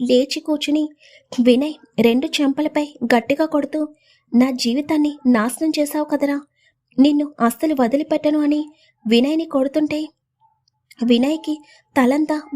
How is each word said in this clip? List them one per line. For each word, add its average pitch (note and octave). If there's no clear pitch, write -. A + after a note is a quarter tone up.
లేచి B3+
కూర్చుని D4+
వినయ్ B3+
రెండు A#3+
చెంపలపై D4
గట్టిగా C4
కొడుతూ, D4+
"నా B3+
జీవితాన్ని D4
నాశనం B3
చేశావు D4+
కదరా, C#4+
నిన్ను D4
అస్సలు C#4
వదిలిపెట్టను" D4+
అని D4
వినయ్ని C#4
కొడుతుంటే D4+
వినయ్కి C#4+
తలంతా D4